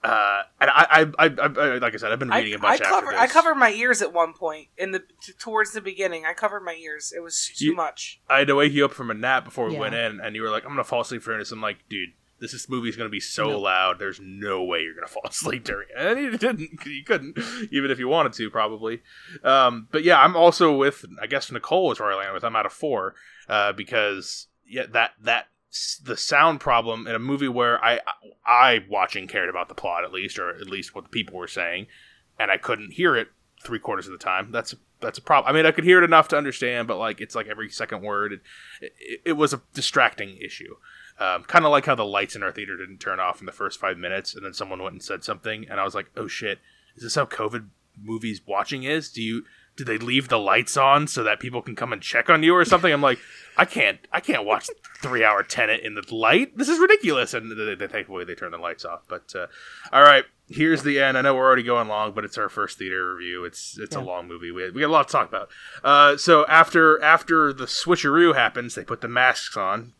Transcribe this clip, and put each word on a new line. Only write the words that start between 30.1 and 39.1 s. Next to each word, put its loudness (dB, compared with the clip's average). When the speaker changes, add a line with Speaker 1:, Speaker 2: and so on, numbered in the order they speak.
Speaker 1:
least, -8
or -6
at -12
least -12
what -14
the -20
people -8
were -12
saying, -6
and 0
I 4
couldn't -6
hear 2
it -2
three -8
quarters -8
of -16
the -18
time. -6
That's, -8
that's -8
a -16
problem. 4
I 2
mean, 6
I 8
could -2
hear 8
it 6
enough 6
to 0
understand, -4
but, -4
like, -6
it's, -14
like, -6
every -12
second -10
word. -4
It, -16
it, -14